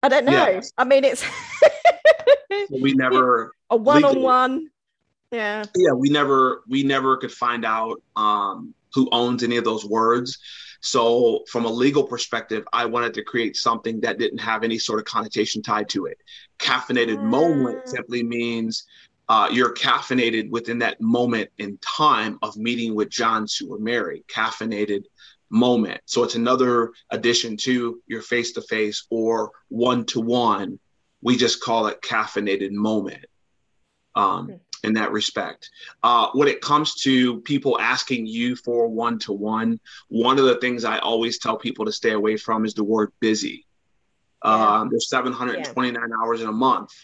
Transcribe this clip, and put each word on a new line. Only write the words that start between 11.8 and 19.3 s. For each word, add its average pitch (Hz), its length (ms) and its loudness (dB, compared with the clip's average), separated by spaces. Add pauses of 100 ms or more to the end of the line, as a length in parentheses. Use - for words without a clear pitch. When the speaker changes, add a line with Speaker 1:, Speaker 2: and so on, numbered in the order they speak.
Speaker 2:
perspective, 113 680 -6
I 120 140 -2
wanted 117 280 -2
to 107 100 -8
create 117 320 -4
something 113 440 -2
that 110 180 -2
didn't 117 200 -2
have 110 260 -4
any 113 140 -2
sort 110 220 -4
of 104 40 -10
connotation 107 560 -4
tied 107 300 -4
to 95 160 -4
it. - 120 -12 (420)
Caffeinated 120 640 -2
moment 131 600 0
Speaker 1:
Mm. - 40 -16
Speaker 2:
simply 123 340 -4
means, 117 640 -4 (420)
uh, 110 240 4